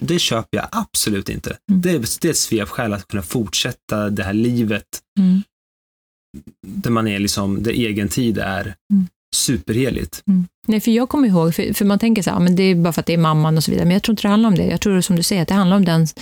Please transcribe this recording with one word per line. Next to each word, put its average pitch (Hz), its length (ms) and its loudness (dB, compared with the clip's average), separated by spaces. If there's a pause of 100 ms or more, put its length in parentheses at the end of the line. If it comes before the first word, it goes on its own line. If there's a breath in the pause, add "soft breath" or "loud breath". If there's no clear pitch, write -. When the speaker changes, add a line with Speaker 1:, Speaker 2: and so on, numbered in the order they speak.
Speaker 1:
det 165 180 -2
köper - 380 -2
jag - 140 -4
absolut 110 580 -4
inte. - 280 -8 (140)
Speaker 2:
Mm. 185 100 4
Speaker 1:
Det 175 100 0
är, 160 80 0 (220)
det 175 60 0
är - 40 2
ett 135 60 -2
svepskäl 107 560 -2
att 98 140 -8
kunna 98 160 -6
fortsätta 110 840 -4
det 101 140 -4
här 98 100 -4
livet 110 500 0 (360)
Speaker 2:
Mm. 185 220 4 (1300)
Speaker 1:
där 98 240 -4
man 113 160 0
är 101 120 -2
liksom, 101 440 -2
där 117 80 -2
egen 104 380 -2
tid 113 280 -2
är 98 380 -6 (180)
Speaker 2:
Mm. 190 140 2 (280)
Speaker 1:
superheligt. - 920 -4
Speaker 2:
Mm. 185 200 2 (200)
Nej, 220 140 2
för 233 100 0
jag 240 180 2
kommer 285 180 2
ihåg, 170 280 2
för, - 180 -4
för 202 120 0
man 202 140 2
tänker 220 240 2
så - 60 0
här, 190 100 0
"Men 175 160 4
det 190 80 2
är 190 120 4
bara 170 180 2
för 165 60 -2
att 156 60 -4
det 165 80 0
är 170 40 2
mamman 160 400 2
och 156 60 0
så - 80 -2
vidare." 175 140 0
Men 175 80 4
jag 202 100 2
tror 226 100 0
inte 202 100 -2
det 208 80 2
handlar 220 180 4
om 185 60 4
det. 170 100 2
Jag 170 160 0
tror 190 200 2
som 180 140 0
du 170 80 0
säger 196 180 0
att 151 60 -2
det 185 60 -2
handlar 190 240 4
om 196 80 4
den, 165 220 2 (140)